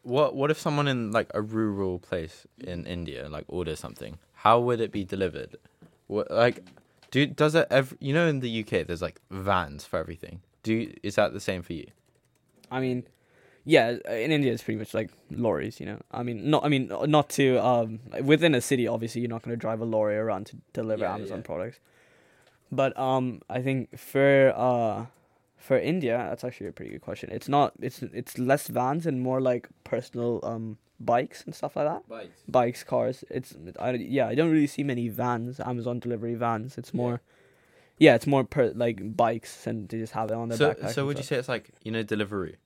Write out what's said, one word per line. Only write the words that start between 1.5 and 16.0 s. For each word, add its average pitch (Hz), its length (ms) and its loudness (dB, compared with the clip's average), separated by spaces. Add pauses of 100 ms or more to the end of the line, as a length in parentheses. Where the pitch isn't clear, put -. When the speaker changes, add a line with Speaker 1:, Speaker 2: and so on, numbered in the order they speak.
Speaker 1:
place - 480 -8 (120)
in 87 260 -10
India, 76 440 -8
like, 76 180 -10
orders 80 320 -4
something? - 380 -12 (160)
How 113 260 6
would 120 220 2
it 107 100 -2
be 104 120 -4
delivered? 92 540 -4 (500)
What, 101 240 -2
like, 117 320 2 (480)
do, 135 160 4
does 151 280 2
it 160 140 4
ev-, 131 300 2
you 139 140 -2
know, 170 140 4
in 147 120 2
the 127 100 -4
U 113 140 -2
K 95 200 0
there's, 85 180 -4
like, 85 280 -6
vans 92 560 -2
for 92 140 -4
everything. 82 420 -10 (220)
Do, 113 280 0 (120)
is 101 120 -6
that 82 180 4
the 92 60 -8
same 95 220 -4
for 85 120 -12
you? 110 140 -10 (840)
Speaker 2:
I 127 80 -4
mean, 127 240 -2 (600)
yeah, 123 340 4 (120)
in 117 220 -2
India 143 200 2
it's 113 120 -4
pretty 110 160 -4
much, 107 160 -10
like, 110 160 -4 (180)
lorries, 104 500 -2
you 73 60 -10
know. 104 140 -10 (120)